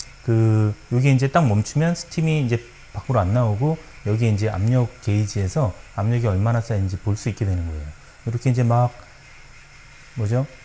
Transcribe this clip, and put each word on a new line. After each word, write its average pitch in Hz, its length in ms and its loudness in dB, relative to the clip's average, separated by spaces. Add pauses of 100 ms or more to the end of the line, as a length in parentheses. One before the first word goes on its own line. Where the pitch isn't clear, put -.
(240)
그, 110 520 2 (160)
요게 127 200 2
이제 131 180 2
딱 160 180 2
멈추면 147 480 0
스팀이 156 500 -2
이제 117 160 0 (320)
밖으로 120 260 -2
안 95 140 2
나오고, 123 440 0 (280)
여기에 110 240 2
이제 107 200 0
압력 113 520 0
게이지에서 104 720 0 (220)
압력이 117 320 0
얼마나 110 340 2
쌓인지 95 360 -2
볼 104 200 -2
수 - 120 -6
있게 104 160 -4
되는 90 200 -2
거예요. 78 180 -8 (420)
이렇게 120 240 -2
이제 127 140 2
막, 120 280 2 (1200)
뭐죠? 120 300 0 (200)